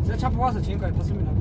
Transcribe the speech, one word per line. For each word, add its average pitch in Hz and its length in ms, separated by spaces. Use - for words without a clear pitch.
새 - 120
차 254 120
뽑아서 240 320
지금까지 - 360
탔습니다. - 340